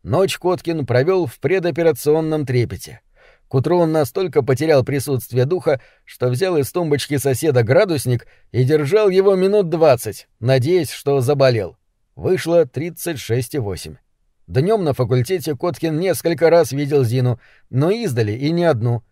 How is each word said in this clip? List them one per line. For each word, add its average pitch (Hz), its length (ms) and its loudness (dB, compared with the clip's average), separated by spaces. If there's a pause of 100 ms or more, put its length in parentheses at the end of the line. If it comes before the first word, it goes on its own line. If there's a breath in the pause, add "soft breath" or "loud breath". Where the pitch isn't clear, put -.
Ночь 160 380 -2
Коткин 165 480 -4
провёл 156 400 0
в - 120 -14
предоперационном 160 1040 0
трепете. 120 560 -4 (480 soft breath)
К - 60 -8
утру 160 240 2
он 165 120 2
настолько 156 520 0
потерял 135 400 2
присутствие 131 600 -2
духа, 151 360 -2 (240 soft breath)
что - 240 -4
взял 175 280 0
из 135 140 -2
тумбочки 147 460 -2
соседа 127 460 0
градусник 139 640 0 (240 soft breath)
и 123 120 0
держал 156 460 2
его 190 260 4
минут 190 340 2
двадцать, 151 580 2 (120)
надеясь, 131 520 2
что 139 280 -2
заболел. 127 560 2 (400)
Вышло 160 520 0
тридцать 165 520 -8
шесть 123 360 -4
и - 20 -2
восемь. 90 380 -8 (500)
Днём 180 380 0
на 143 100 -2
факультете 127 640 -2
Коткин 160 440 -4
несколько 165 520 0
раз 165 200 4
видел 143 320 0
Зину, 123 360 0 (320 soft breath)
но 143 180 0
издали 123 440 -2
и 143 180 -2
не 170 140 0
одну. 120 460 0